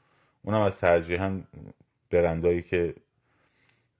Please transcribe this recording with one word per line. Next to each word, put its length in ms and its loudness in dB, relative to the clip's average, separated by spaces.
اونم 180 -2
از 160 0
ترجیحاً 640 0
برندایی 520 2
که 320 -4